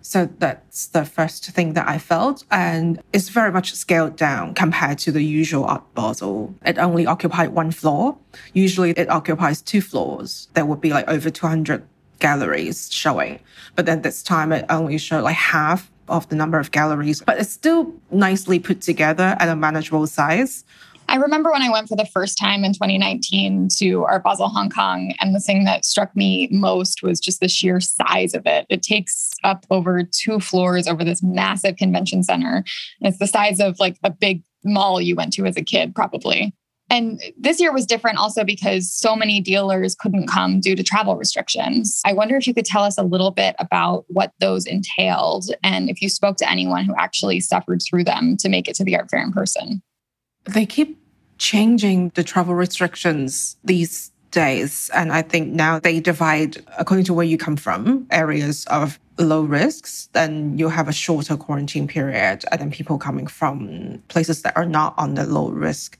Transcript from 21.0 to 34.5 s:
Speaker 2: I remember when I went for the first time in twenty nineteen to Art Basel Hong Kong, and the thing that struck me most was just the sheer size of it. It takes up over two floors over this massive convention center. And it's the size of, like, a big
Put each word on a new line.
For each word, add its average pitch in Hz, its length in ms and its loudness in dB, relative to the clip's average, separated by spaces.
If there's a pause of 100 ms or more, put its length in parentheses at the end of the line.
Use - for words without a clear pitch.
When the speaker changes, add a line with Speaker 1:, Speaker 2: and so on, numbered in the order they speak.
Speaker 2:
I - 60 2
remember 302 380 2
when 277 80 2
I 247 80 2
went 220 180 0
for 214 80 -4
the 208 100 0
first 190 320 -2
time 202 280 4
in 196 80 2
twenty 190 240 0
nineteen 190 800 0
to 92 260 2
Art 90 220 2
Basel 101 240 2
Hong 101 200 -2
Kong, 190 520 -2
and 190 120 2
the 196 60 2
thing 196 240 2
that 196 220 2
struck - 320 0
me 190 340 2
most 190 500 2
was 180 200 0
just - 180 -4
the 185 80 2
sheer 185 320 2
size - 540 0
of - 120 -6
it. 76 220 2
It - 160 -2
takes - 480 -2 (140)
up 190 260 0
over 180 320 2
two 214 380 -2
floors 180 440 2
over 170 200 0
this 170 180 0
massive 185 540 0
convention 185 460 0
center. 165 340 0 (420)
And 202 80 0
it's 185 120 0
the 202 80 0
size 208 340 2
of, 190 180 0
like, 185 240 2
a 196 60 2
big 185 340 0 (220)